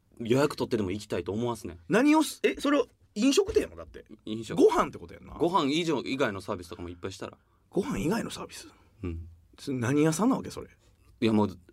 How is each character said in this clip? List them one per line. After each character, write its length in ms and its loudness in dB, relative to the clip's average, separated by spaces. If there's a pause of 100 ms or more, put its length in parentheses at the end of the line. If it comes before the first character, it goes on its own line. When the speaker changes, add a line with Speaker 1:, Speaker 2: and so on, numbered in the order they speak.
(200)
Speaker 1:
予 180 2
約 180 2
取 120 -4
っ 20 -16
て 80 0
で 60 0
も 80 -2
行 120 -6
き 40 -16
た 100 -4
い 60 -4
と 100 -4
思 160 -2
わ 80 -4
す 100 -12
ね 60 -10
ん。 60 -18 (100)
Speaker 2:
何 260 6
を 80 4
す-、 200 -6
え、 160 2
そ 120 0
れ 80 4
を 80 0 (280)
飲 180 4
食 200 2
店 100 4
や 60 -8
ろ？ 60 -18
だ 80 -12
っ 40 -14
て。 180 -18 (200)
Speaker 1:
飲 180 -6
食。 180 0
Speaker 2:
ご 80 8
飯 180 2
っ 40 -10
て 60 -16
こ 100 -14
と 60 -16
や 60 -18
ん 60 -20
な。 80 -16
Speaker 1:
ご 160 2
飯 220 2
以 120 2
上、 220 0
以 100 -2
外 160 0
の 80 -6
サ 140 -6
ー 40 -4
ビ 60 -12
ス 60 -16
と 80 -12
か 40 -12
も 80 -8
い 40 -12
っ 20 -14
ぱ 140 -10
い 20 -8
し 60 -14
た 100 -10
ら。 100 -16 (320)
Speaker 2:
ご 120 -2
飯 180 -4
以 80 -2
外 160 0
の 80 -8
サ 120 -10
ー 40 -12
ビ 80 -18
ス？ 140 -16 (340)
Speaker 1:
う 40 -6
ん。 200 -8 (300)
Speaker 2:
そ 140 -8
れ 60 -2
何 260 2
屋 80 4
さ 140 0
ん 40 6
な 60 4
わ 80 -6
け、 80 -10
そ 80 -12
れ？ 80 -14 (540)
Speaker 1:
い 40 2
や、 60 6
も 140 6
う、 120 -8 (160)